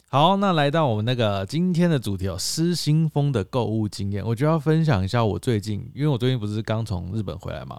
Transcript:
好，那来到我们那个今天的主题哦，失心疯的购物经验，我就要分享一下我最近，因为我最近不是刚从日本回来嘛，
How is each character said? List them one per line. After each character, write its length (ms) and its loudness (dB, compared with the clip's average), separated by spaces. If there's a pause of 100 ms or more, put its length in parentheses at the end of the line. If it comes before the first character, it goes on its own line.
好， 280 4
那 160 2
来 180 2
到 160 2
我 80 2
们 100 0
那 120 0
个 280 0
今 300 0
天 160 4
的 80 2
主 180 -2
题 120 -2
哦， 100 -4
失 380 0
心 340 2
疯 220 0
的 100 0
购 240 -2
物 220 0
经 240 -6
验， 120 -4
我 80 -2
就 140 0
要 120 4
分 240 2
享 220 2
一 40 -2
下 140 2
我 140 2
最 240 0
近， 320 -6
因 100 -6
为 60 2
我 80 2
最 140 0
近 80 0
不 80 -4
是 160 -2
刚 240 -2
从 260 -4
日 100 -2
本 140 -6
回 160 -10
来 120 -10
嘛， 140 -14